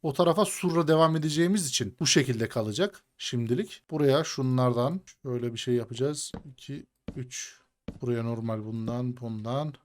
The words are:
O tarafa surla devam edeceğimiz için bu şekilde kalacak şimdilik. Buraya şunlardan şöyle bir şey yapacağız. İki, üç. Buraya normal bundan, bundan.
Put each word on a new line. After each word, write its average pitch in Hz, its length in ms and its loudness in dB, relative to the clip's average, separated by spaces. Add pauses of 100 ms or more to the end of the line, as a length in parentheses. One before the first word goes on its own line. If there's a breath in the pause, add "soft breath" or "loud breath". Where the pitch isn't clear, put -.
O 156 120 -2
tarafa 175 320 4
surla 170 420 0
devam 160 280 6
edeceğimiz 160 520 2
için 120 320 -2
bu 160 80 2
şekilde 120 420 2
kalacak 110 540 -2 (140)
şimdilik. 123 640 -4 (100)
Buraya 147 320 4
şunlardan 127 800 0 (220)
şöyle 120 300 -4
bir 113 40 -8
şey 123 180 0
yapacağız. 127 560 -4 (140)
İki, 139 400 -14 (300)
üç. - 460 -12 (400)
Buraya 120 220 0
normal 113 420 -4
bundan, 120 520 -4
bundan. 120 560 -6 (120)